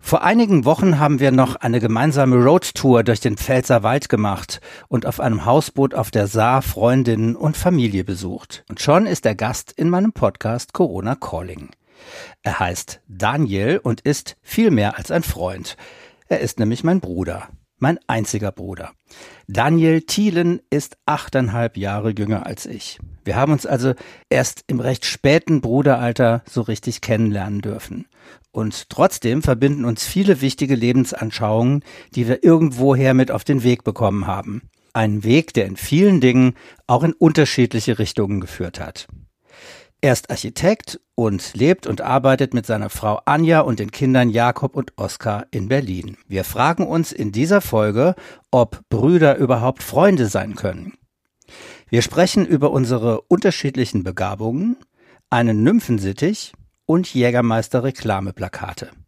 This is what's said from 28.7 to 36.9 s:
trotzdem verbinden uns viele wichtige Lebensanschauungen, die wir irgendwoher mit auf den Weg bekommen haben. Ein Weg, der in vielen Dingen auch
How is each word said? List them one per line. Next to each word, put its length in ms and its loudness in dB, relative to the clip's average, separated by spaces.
trotzdem 540 0
verbinden 420 2
uns 200 -4
viele 360 2
wichtige 360 0
Lebensanschauungen, 1080 0
die 140 -2
wir 160 -2
irgendwoher 680 4
mit 200 4
auf 100 -4
den 220 -2
Weg 180 2
bekommen 460 -2
haben. 340 -8
Ein 320 0
Weg, 300 2
der 120 0
in 100 -10
vielen 440 4
Dingen 340 4
auch 160 2